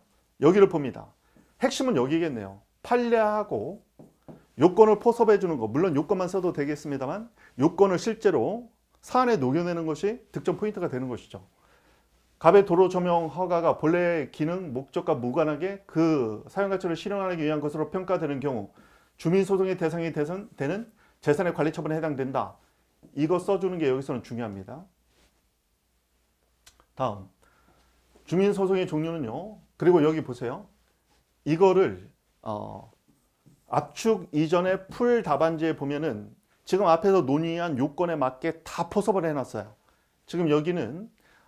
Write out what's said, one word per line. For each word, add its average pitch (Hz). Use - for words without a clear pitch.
여기를 190
봅니다. 135
핵심은 254
여기겠네요. 123
판례하고 214
요건을 208
포섭해 220
주는 170
거, 110
물론 147
요건만 185
써도 180
되겠습니다만 147
요건을 170
실제로 202
사안에 247
녹여내는 165
것이 196
득점 175
포인트가 208
되는 127
것이죠. 98
갑의 196
도로 180
조명 175
허가가 170
본래 170
기능, 165
목적과 156
무관하게 151
그 143
사용 196
가치를 185
실현하기 185
위한 151
것으로 151
평가되는 170
경우 123
주민소송의 190
대상이 165
되선-, 165
되는 180
재산의 170
관리 151
처분에 156
해당된다. 135
이거 160
써주는 185
게 143
여기서는 135
중요합니다. 117
다음, 101
주민소송의 190
종류는요. 160
그리고 165
여기 156
보세요. 131
이거를, 160
어, 107
압축 185
이전의 175
풀 240
답안지에 160
보면은 139
지금 -
앞에서 180
논의한 160
요건에 160
맞게 156
다 -
포섭을 196
해놨어요. 117
지금 165
여기는, 151